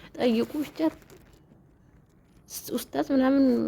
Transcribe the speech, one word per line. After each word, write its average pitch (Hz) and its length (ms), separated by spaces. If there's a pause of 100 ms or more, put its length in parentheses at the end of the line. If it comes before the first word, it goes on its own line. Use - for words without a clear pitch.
(140)
ጠይቁ። 233 440
ብቻ - 220 (1900)
ኡስታዝ 269 360
ምናምን 269 360 (240)